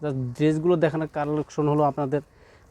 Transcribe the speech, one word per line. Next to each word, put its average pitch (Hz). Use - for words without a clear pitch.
Just 147
ড্রেসগুলো 156
দেখানোর 160
কালেকশন 151
হলো 147
আপনাদের, 143